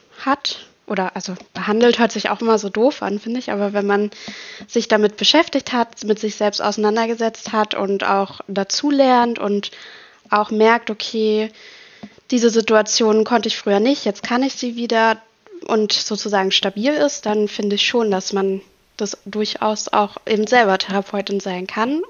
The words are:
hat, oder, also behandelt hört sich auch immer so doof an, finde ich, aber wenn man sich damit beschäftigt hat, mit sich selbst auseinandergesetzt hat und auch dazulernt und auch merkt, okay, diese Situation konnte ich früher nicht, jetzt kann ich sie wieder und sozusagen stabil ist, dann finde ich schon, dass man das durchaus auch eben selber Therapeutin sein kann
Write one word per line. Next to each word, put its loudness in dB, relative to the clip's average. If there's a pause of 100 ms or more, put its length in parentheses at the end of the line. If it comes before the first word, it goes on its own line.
(240)
hat, -4 (200)
oder, -4
also -8 (180)
behandelt 2
hört 2
sich -4
auch -4
immer 2
so -4
doof 0
an, -4
finde -6
ich, -8
aber -2
wenn -2
man 2 (580)
sich -2
damit 2
beschäftigt 2
hat, -2
mit 0
sich -6
selbst -2
auseinandergesetzt -2
hat 0
und -2
auch 0
dazulernt 2
und -4 (580)
auch 2
merkt, 4
okay, 0 (800)
diese 4
Situation 4
konnte 0
ich -4
früher 2
nicht, 2
jetzt -4
kann 0
ich -2
sie -6
wieder 2 (480)
und 2
sozusagen -2
stabil 0
ist, 0
dann 0
finde -2
ich 0
schon, 2
dass -2
man -2 (340)
das -6
durchaus -4
auch 0 (100)
eben 0
selber 4
Therapeutin -4
sein -6
kann -2